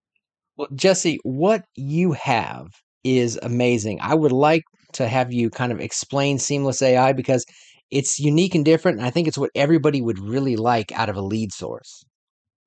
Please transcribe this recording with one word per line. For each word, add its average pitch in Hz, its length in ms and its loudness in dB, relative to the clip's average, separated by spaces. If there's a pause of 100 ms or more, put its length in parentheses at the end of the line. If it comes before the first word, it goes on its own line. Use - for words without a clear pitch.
(560)
Well, 147 180 -8
Jesse, 180 480 2
what 180 400 0 (140)
you 156 340 0
have 82 560 -2 (380)
is 123 360 0
amazing. 120 640 0
I 147 140 0
would 147 160 2
like 151 320 2 (300)
to 123 120 -2
have 123 260 -2
you 120 160 0
kind 123 220 -4
of 104 80 -4
explain 139 640 -2
Seamless 139 420 -2
A 127 140 6
I 131 160 4
because 131 340 0 (460)
it's - 260 -2
unique 160 380 2
and 147 80 2
different, 160 340 4
and 120 80 -4
I 123 40 -2
think 165 180 0
it's 143 100 -4
what 139 160 -2
everybody 147 480 2
would 113 160 -2
really 120 380 -2
like 113 340 0
out - 180 -4
of 98 60 -4
a 98 80 -6
lead 107 300 -4
source. - 520 -14 (640)